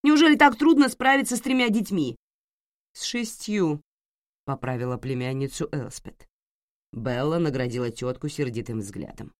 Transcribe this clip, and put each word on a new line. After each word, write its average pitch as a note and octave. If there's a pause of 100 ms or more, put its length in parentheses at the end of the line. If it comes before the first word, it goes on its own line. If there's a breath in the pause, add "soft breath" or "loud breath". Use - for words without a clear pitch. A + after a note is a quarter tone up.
Неужели D4+
так C#4+
трудно D4
справиться C4
с -
тремя B3+
детьми?» F#3 (760)
«С -
шестью», — G#3 (640)
поправила B2+
племянницу C3
Элспет. - (640)
Белла B2+
наградила B2
тётку B2+
сердитым A#2
взглядом. -